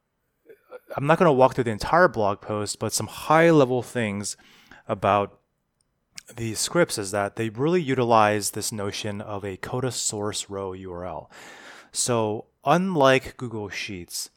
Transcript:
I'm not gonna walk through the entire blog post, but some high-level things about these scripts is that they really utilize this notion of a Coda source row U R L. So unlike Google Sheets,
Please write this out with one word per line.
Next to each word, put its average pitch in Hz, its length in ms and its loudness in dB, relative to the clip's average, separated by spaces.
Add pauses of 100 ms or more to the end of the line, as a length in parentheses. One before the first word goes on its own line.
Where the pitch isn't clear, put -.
(960)
I'm 135 120 -4
not 160 100 4
gonna 170 140 6
walk 127 220 6
through 127 100 -2
the 113 80 -2
entire 165 340 2
blog 107 340 0
post, 104 380 -6
but 113 140 -4
some 110 160 -4
high-level 151 760 4
things 104 540 -6 (500)
about 101 540 0 (960)
these 113 240 -6
scripts - 360 0
is 98 140 -6
that 101 240 -2
they 113 140 -4
really 151 340 -2
utilize 113 680 2
this - 180 -6
notion 101 500 -8
of 101 240 -10
a 95 120 -8
Coda 127 340 -6
source 104 580 -6
row 98 240 -6
U 92 200 -12
R 87 120 -10
L. 82 240 -10 (600)
So 113 560 -2 (180)
unlike 143 720 4
Google 113 320 -8
Sheets, - 680 -10